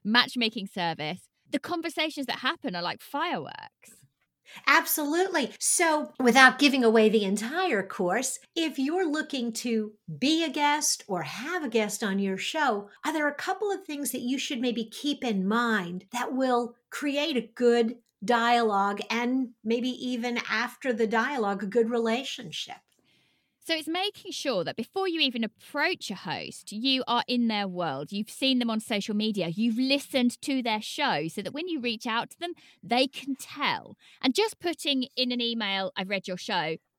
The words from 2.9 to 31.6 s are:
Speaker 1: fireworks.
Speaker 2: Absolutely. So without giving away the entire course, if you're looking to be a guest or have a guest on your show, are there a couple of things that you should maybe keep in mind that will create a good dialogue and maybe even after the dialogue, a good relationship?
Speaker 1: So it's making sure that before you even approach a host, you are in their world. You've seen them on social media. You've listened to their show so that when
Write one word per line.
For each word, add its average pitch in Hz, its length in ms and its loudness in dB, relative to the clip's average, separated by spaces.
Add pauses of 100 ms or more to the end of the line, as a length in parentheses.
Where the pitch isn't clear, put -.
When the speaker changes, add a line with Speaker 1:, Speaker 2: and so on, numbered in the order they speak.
Speaker 1:
fireworks. - 960 -6 (680)
Speaker 2:
Absolutely. 311 920 2
So 311 600 2
without 254 380 8
giving 277 260 6
away 220 240 8
the 208 160 4
entire 220 600 0
course, 202 560 -2 (160)
if 320 240 -2
you're 330 280 2
looking 285 460 -2
to 220 380 -2 (260)
be 320 260 4
a 320 60 0
guest 294 580 0
or 180 140 -2
have 247 420 -6
a 254 60 -4
guest 220 340 0
on 196 140 0
your 196 220 0
show, 240 500 0 (160)
are 302 80 0
there 302 140 0
a 285 80 -2
couple 381 360 -2
of 381 140 -4
things 285 260 -6
that 254 100 -4
you 254 180 -2
should 269 200 -4
maybe 233 260 0
keep 285 380 -4
in 196 240 0
mind 208 640 0
that 262 200 -2
will 247 400 2 (160)
create 285 480 0
a 226 160 -2
good 240 440 4 (280)
dialogue 220 760 4 (100)
and 240 380 0 (140)
maybe 233 260 0
even 247 500 -4 (100)
after 240 440 -2
the 220 120 2
dialogue, 220 560 0
a 208 60 -4
good 226 240 2
relationship? 233 840 -4 (920)
Speaker 1:
So 330 80 2
it's 311 120 -6
making 370 440 -4
sure 226 320 -2
that 151 120 -4
before 381 320 -4
you 330 120 -2
even 254 240 0
approach 294 640 -4
a 196 60 -6
host, 98 560 -8
you 254 360 0
are 240 200 0
in 240 220 2
their 208 180 -2
world. 160 440 -4
You've 202 200 -6
seen 269 260 2
them 233 140 0
on 220 80 -2
social 208 360 -4
media. 208 320 0
You've 214 300 0
listened 262 640 2
to 262 220 -2
their 214 180 0
show 185 460 -2
so 190 160 -8
that - 100 -6
when 330 140 -6